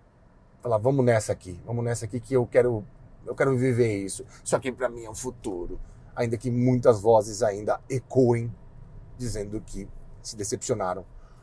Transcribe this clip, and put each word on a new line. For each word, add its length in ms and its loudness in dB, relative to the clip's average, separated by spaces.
falar, 180 0
"Vamos 260 2
nessa 280 4
aqui, 320 -12
vamos 200 -4
nessa 200 -4
aqui 160 -6
que 140 -2
eu 120 4
quero, 380 4
eu 100 -8
quero 220 2
viver 400 2
isso. 280 -6
Isso 100 -2
aqui 160 -2
pra 180 -4
mim 160 -14
é 60 -14
o 40 -14
futuro." 680 -8
Ainda 220 -2
que 140 -4
muitas 500 4
vozes 420 4
ainda 380 0
ecoem 640 2
dizendo 420 -6
que 280 -10
se 140 -12
decepcionaram. 680 -4